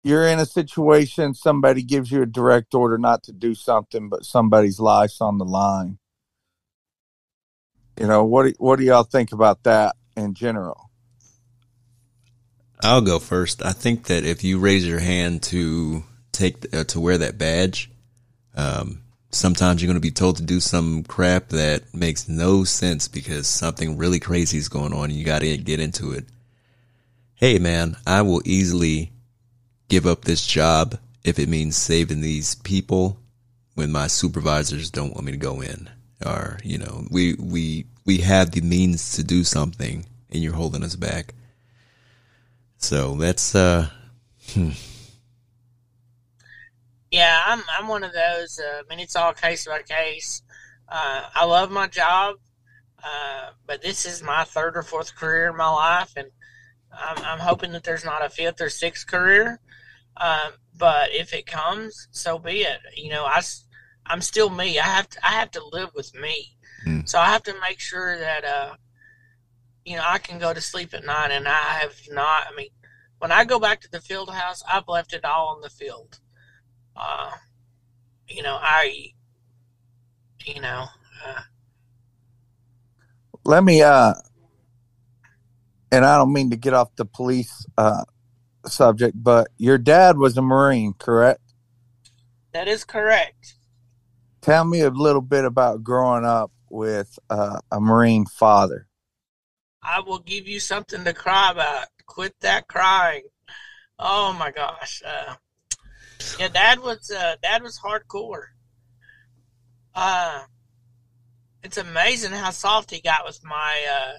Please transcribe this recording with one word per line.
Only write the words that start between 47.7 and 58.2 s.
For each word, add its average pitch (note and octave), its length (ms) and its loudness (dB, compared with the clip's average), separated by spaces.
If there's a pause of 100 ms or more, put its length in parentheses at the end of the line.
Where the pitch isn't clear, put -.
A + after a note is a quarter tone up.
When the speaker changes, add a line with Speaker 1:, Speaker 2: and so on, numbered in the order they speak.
Speaker 3:
I'm G#3 80 -10
one G#3+ 160 -6
of F3+ 120 -12
those, E3+ 440 -4
uh, D3 220 -10
I C#3 80 -20
mean, E3 100 -16
it's F3 160 -12
all E3+ 200 0
case E3+ 320 -4
by D#3 160 -8
case. D#3+ 580 -8 (480)
Uh, C#3 360 -6 (100)
I D#3+ 100 2
love F3+ 260 2
my G3 160 -2
job, F#3 500 0 (680)
uh, C#3+ 460 -12 (160)
but C#3+ 160 -10
this F3+ 240 -8
is E3+ 160 -14
my D#3 220 -2
third D#3+ 300 -6
or E3 80 -8
fourth D#3+ 320 -10
career E3 360 -2
in E3 80 -8
my D#3+ 100 0
life, E3 480 0
and C#3 120 -12 (640)
I'm, D#3+ 320 -12
I'm D#3+ 180 -8
hoping F3 320 -4
that E3+ 120 -14
there's E3 220 -8
not D3+ 180 -6